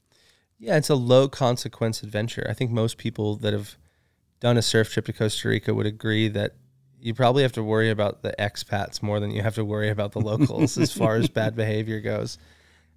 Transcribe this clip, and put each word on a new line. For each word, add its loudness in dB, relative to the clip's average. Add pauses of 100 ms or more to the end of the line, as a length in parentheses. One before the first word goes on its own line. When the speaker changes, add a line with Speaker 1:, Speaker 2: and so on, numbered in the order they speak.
(600)
Speaker 1:
Yeah, 0
it's 2
a 4
low 6
consequence -2
adventure. -4
I -4
think -2
most 0
people -2
that 0
have -6 (640)
done 4
a 4
surf 2
trip -2
to -4
Costa -2
Rica 0
would 0
agree 0
that -2 (440)
you -4
probably 4
have 2
to -4
worry 2
about -2
the -4
expats -4
more -2
than -4
you -2
have -2
to -2
worry -2
about -2
the -2
locals 0
as 0
far 0
as 2
Speaker 2:
<laughs> -
Speaker 1:
bad -2
behavior -2
goes. -6 (600)